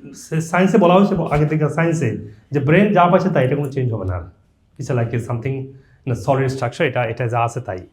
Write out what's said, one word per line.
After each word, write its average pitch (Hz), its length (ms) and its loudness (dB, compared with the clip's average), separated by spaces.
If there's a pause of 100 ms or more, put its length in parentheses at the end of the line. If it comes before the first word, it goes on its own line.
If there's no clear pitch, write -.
(140)
সে-, - 280 -6
সায়েন্সে 190 360 2
বলা 175 160 6
হয়েছে, 202 220 4 (160)
আগে 147 140 2
থেকে 151 240 0
সায়েন্সে, 156 480 0 (340)
যে 139 80 0
ব্রেন 185 340 4
যা 175 120 6
পাচ্ছে 180 240 2
তাই, 143 160 0
এটা 139 100 0
কোনো 143 160 -4
চেঞ্জ 127 220 -2
হবে 95 120 -6
না। 87 260 -8 (500)
It's 135 120 -6
like 117 220 -2
a 113 40 0
something 131 420 -6 (460)
in 123 40 -2
a 117 40 -2 (140)
solid 131 240 0
structure, 123 300 -4
এটা, 127 200 -2
এটা 113 240 -4
যা 117 120 -2
আছে 117 220 -4
তাই। 95 160 -10 (160)